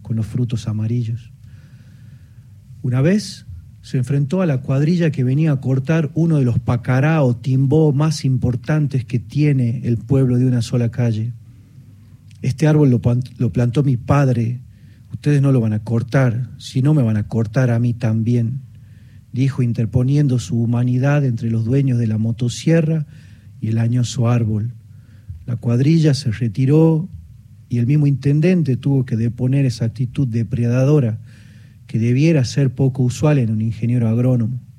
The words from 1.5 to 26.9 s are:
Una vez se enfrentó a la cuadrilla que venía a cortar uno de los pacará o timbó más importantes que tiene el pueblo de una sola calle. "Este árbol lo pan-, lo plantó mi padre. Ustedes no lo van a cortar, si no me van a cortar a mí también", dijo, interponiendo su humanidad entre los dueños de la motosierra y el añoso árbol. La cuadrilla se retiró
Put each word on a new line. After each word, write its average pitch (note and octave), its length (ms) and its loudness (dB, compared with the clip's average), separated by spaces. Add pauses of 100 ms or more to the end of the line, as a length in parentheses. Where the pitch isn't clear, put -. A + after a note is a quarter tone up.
Una B2+ 180 -2
vez G3 460 -2 (340)
se - 160 -8
enfrentó C#3+ 440 -2
a F#3 40 0
la C#3 160 -2
cuadrilla D3+ 480 0
que B2+ 140 -2
venía C#3+ 300 2
a B2+ 80 -2
cortar C3+ 520 -2
uno D#3+ 240 2
de C3+ 80 2
los A#2 140 0
pacará C3+ 640 0
o B2 120 2
timbó C#3 580 2
más D3+ 320 0
importantes C3 800 0
que B2+ 120 -4
tiene B2+ 680 0
el A#2 120 0
pueblo B2 400 2
de B2+ 80 2
una B2 160 2
sola A#2+ 280 0
calle. A2+ 440 -2 (1080)
"Este D3+ 240 0
árbol D3+ 240 4
lo A#2+ 100 2
pan-, B2 220 0 (140)
lo A#2+ 140 -2
plantó A#2+ 300 0
mi C3+ 160 0
padre. B2 600 0 (520)
Ustedes D3 300 0
no C#3 100 2
lo B2+ 100 4
van A2 120 0
a G#2+ 100 -4
cortar, A#2 760 -2
si - 260 -6
no D3+ 100 4
me D3+ 80 4
van A2 160 2
a G#2 100 -2
cortar A#2 440 0
a A#2 80 2
mí A#2+ 140 0
también", A#2 680 0 (720)
dijo, B2+ 320 -2
interponiendo B2+ 760 0
su A#2 220 -4
humanidad B2+ 640 0
entre A#2 240 -2
los A2+ 160 -2
dueños C3 320 0
de A#2 100 0
la A2 100 0
motosierra D3+ 920 0 (540)
y A2 80 -4
el A2+ 100 0
añoso A#2 500 0
árbol. A2+ 440 0 (720)
La A#2+ 80 -4
cuadrilla C#3 580 2
se - 180 -2
retiró D3+ 800 2 (600)